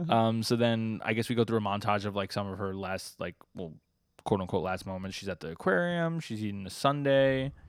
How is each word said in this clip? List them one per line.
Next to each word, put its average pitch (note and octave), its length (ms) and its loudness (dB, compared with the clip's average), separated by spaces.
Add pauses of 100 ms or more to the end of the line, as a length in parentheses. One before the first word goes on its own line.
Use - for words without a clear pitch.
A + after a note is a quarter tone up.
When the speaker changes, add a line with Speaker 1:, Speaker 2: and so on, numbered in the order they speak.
Speaker 1:
<laughs> D#3+ 40 -6
Speaker 2:
Um, A2+ 320 4
so A#2+ 140 2
then A2+ 500 2
I A2+ 80 0
guess A2+ 160 0
we B2 60 0
go A#2 100 4
through A2+ 140 2
a - 20 2
montage G#2 440 0
of, G2+ 100 -4
like, G2 180 -2
some G2+ 140 -2
of F#2+ 100 -6
her G2 180 -4
last, F#2+ 440 -6
like, F2 160 -6 (180)
well, E2 200 -10 (500)
quote G2+ 180 2
unquote F#2 220 0
last F#2 240 -4
moments. F#2+ 280 -8
She's G2 140 -8
at F2 100 -6
the D#2+ 120 -8
aquarium. F3 680 0
She's G#2+ 240 -6
eating G2+ 220 -4
a F#2 60 -10
sundae. C3+ 800 4 (180)